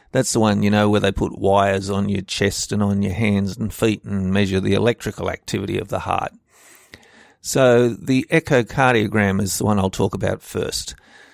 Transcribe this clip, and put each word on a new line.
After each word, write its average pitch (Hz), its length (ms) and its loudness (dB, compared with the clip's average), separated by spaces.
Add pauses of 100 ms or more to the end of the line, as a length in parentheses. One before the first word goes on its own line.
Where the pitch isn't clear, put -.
That's 127 220 0
the 120 80 2
one, 107 240 2
you 104 60 2
know, 104 200 4
where 104 100 2
they 98 120 2
put - 260 -4
wires 98 500 2
on 98 200 -2
your 98 140 -2
chest - 500 -2
and 101 100 0
on 101 200 0
your 98 100 -2
hands 98 440 0
and 110 160 -6
feet 110 300 0
and 95 300 -4
measure 98 260 0
the 98 160 0
electrical 101 560 -2
activity 98 480 -6
of 95 80 -6
the 95 140 -6
heart. - 320 -4 (1080)
So 123 500 4
the 131 380 -2
echocardiogram 110 1120 2
is 98 180 -4
the - 80 -2
one 104 120 2
I'll 95 100 2
talk 101 260 -2
about 101 280 -4
first. - 540 -6 (380)